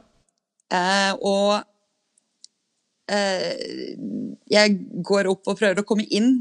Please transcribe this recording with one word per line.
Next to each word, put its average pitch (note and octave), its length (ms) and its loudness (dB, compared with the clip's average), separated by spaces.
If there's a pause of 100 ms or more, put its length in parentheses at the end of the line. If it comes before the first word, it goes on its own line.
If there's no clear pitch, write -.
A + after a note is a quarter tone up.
(720)
Eh, F#3+ 440 0
og, G3+ 480 0 (1400)
eh, F#3 840 -4 (540)
jeg G#3 320 4 (220)
går G3 280 0
opp F#3+ 180 -2
og G3 120 -2
prøver G3+ 220 2
å G#3 40 -2
komme G#3+ 220 0
inn A#3+ 340 2